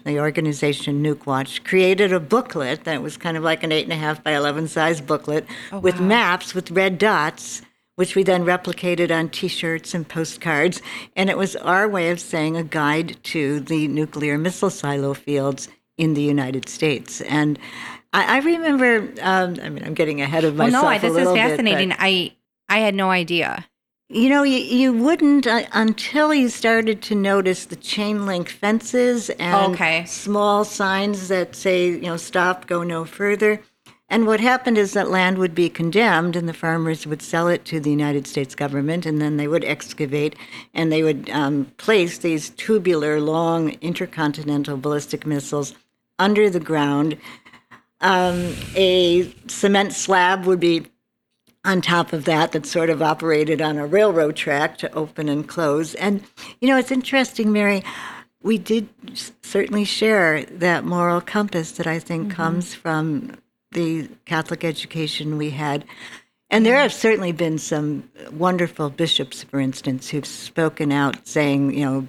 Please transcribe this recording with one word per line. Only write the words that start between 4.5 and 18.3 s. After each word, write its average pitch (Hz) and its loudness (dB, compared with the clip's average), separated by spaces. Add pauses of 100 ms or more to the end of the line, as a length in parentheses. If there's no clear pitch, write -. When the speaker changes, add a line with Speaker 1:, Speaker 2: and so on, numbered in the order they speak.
Speaker 1:
size 160 0
booklet 151 -2 (260)
Speaker 2:
Oh, 196 -8
Speaker 1:
with 180 2
Speaker 2:
wow. 185 2
Speaker 1:
maps 190 2
with 180 -6
red 190 0
dots, 170 0 (340)
which 180 0
we 190 4
then 180 2
replicated 175 0
on 160 0
T-shirts 165 -6
and 165 -4
postcards. 165 -2 (340)
And 190 2
it - 0
was 190 -2
our 190 2
way 180 0
of 175 -2
saying 160 -2
a 170 -2
guide 156 0
to 147 -2
the 151 0
nuclear 147 -2
missile 175 0
silo 143 -2
fields 139 -2 (280)
in 160 2
the 147 0
United 135 0
States. - -4
And 147 0 (540)
I, 202 2